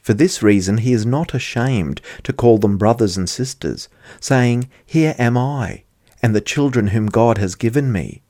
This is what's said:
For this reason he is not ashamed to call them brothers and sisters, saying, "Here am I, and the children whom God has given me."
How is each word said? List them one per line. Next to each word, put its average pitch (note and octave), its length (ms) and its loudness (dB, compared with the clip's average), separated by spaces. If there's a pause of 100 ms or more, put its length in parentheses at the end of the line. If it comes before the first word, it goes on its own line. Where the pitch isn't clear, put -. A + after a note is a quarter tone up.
For - 140 0
this D#3 280 0
reason G2+ 360 2
he B2 140 0
is A2 140 0
not C#3+ 260 -2
ashamed A#2+ 680 -4 (240)
to - 80 -6
call A#2 260 4
them G#2 180 2
brothers G#2 400 0
and F#2 120 -4
sisters, - 600 -8 (300)
saying, B2 480 0 (180)
"Here D#3 320 0
am A#2+ 220 0
I, B2+ 460 -4 (360)
and A2 140 2
the G#2 60 2
children B2+ 480 0
whom G#2+ 180 0
God A2+ 320 2
has F#2+ 160 -4
given B2+ 380 -2
me." D#2+ 380 -6